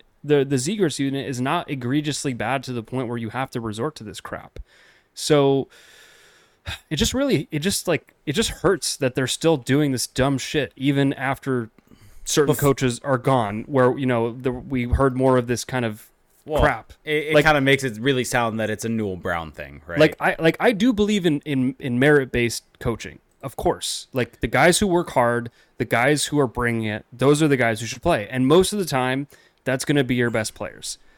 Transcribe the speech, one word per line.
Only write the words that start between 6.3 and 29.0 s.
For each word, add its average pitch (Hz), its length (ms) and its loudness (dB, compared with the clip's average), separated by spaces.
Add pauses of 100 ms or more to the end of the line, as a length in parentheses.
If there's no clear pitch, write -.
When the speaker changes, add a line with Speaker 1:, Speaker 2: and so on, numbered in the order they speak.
Speaker 1:
it - 60 -2
just 220 180 0
really, 247 360 0
it 151 100 -4
just, 196 280 -4
like, - 240 -4 (140)
it 147 80 -4
just 220 160 -2
hurts - 480 -2
that 127 160 -2
they're 135 120 0
still 160 300 0
doing 139 360 0
this 120 140 -4
dumb 135 300 0
shit, - 400 -4
even 139 380 2
after 131 560 -4 (560)
certain 143 280 2
Speaker 2:
Bef- - 40 -2
Speaker 1:
coaches 135 440 2
are 135 140 0
gone, 117 500 0
where, 127 300 4
you 139 80 -4
know, 117 280 0
the, 127 200 -4
we 127 320 -4
heard 131 320 2
more 131 220 4
of 120 80 0
this 120 180 -4
kind 127 220 -4
of 110 240 -10 (340)
Speaker 2:
Well, 147 160 0
Speaker 1:
crap. 127 320 0 (120)
Speaker 2:
it, 151 240 -2
it 156 60 2
Speaker 1:
Like 151 120 6
Speaker 2:
kinda 151 160 6
makes 135 220 4
it 117 140 -6
really 127 260 0
sound 113 360 0
that 107 80 0
it's 107 160 -6
a 117 60 -4
Newell 107 260 -2
Brown 85 360 -6
thing, 71 340 -16
right? 85 120 -2
Speaker 1:
Like, 156 220 4
I, 165 180 0
like, 165 220 2
I 226 120 2
do 226 200 2
believe 208 320 0
in, 151 220 0
in, 135 320 0
in 120 220 -4
merit-based 127 640 2 (160)
coaching, 104 400 -8 (220)
of 135 140 -12
course. - 560 -4
Like, - 280 -4
the 131 80 -2
guys 147 320 4
who 208 80 2
work 175 220 0
hard, 120 400 0 (280)
the 123 60 -2
guys 131 420 2
who 147 140 0
are 135 80 4
bringing 117 360 -4
it, 107 280 -6
those 139 300 2
are 156 60 4
the 139 80 4
guys 117 240 0
who 117 60 -8
should - 160 -10
play. 139 260 0
And 127 200 0
most 180 240 4
of 208 80 -4
the 185 60 -4
time, 131 420 -2 (340)